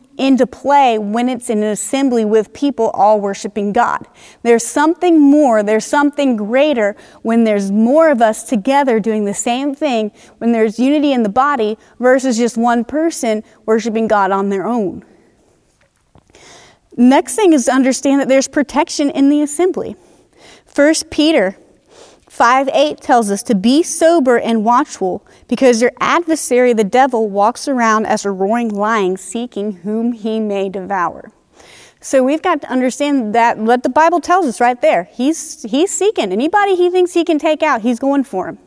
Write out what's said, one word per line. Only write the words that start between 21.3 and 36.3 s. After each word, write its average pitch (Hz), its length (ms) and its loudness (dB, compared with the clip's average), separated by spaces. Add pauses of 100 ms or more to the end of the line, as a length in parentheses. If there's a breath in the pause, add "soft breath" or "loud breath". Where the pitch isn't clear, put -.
five 262 460 2
eight 285 280 0
tells 233 280 2
us 202 140 -4
to 254 100 -2
be 233 300 2
sober 320 560 2
and 226 240 -2
watchful 214 600 -2 (260 soft breath)
because 240 320 2
your 247 180 2
adversary, 262 720 0
the 220 120 0
devil, 240 440 0
walks 202 400 -2
around 226 380 0
as - 180 -2
a 202 80 -4
roaring 214 380 -2
lion 202 480 -2
seeking 214 560 -8
whom 214 400 -4
he 220 260 -6
may 202 300 -4
devour. 185 600 -6 (680 loud breath)
So 269 240 0
we've 285 180 0
got 330 200 -2
to - 80 -14
understand 254 680 -2
that 233 220 2
what 240 260 0
the 302 60 -2
Bible 330 320 2
tells 359 240 0
us 247 160 -4
right 247 200 0
there. 277 300 0
He's, - 520 -6
he's 269 280 -2
seeking. 254 400 -2